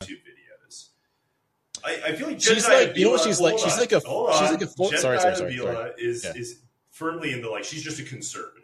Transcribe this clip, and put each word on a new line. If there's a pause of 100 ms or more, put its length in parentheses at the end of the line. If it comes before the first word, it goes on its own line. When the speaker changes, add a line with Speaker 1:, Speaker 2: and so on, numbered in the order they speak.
Speaker 1:
YouTube
videos. (960)
I,
I
feel
like
Speaker 2:
She's
Speaker 1:
Jedediah
Speaker 2:
like,
you
know
what
Speaker 1:
Bila,
Speaker 2:
she's
like?
Speaker 1:
hold
Speaker 2:
She's
Speaker 1:
on,
Speaker 2:
like
a,
Speaker 1:
hold
Speaker 2:
she's
Speaker 1:
on.
Speaker 2:
like
a
full,
sorry,
sorry,
Speaker 1:
Jedediah
Speaker 2:
sorry,
Speaker 1:
Bila
Speaker 2:
sorry.
Speaker 1:
is,
Speaker 2:
Yeah.
Speaker 1:
is (300)
firmly
in
the,
like,
she's
just
a
conservative.